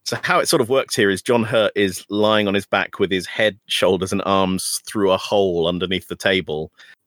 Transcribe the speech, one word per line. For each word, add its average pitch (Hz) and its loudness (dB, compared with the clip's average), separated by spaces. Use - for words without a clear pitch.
so - -6
how 180 0
it 110 -2
sort 160 2
of 110 -2
works 135 0
here 101 2
is 95 0
John 120 2
Hurt 110 0
is 101 -2
lying 104 2
on 95 0
his 101 -2
back - -2
with 98 0
his 92 -2
head, 107 -2
shoulders, 92 0
and 98 -2
arms 95 0
through 98 0
a 95 4
hole 92 0
underneath 90 -4
the 90 -8
table, 80 -2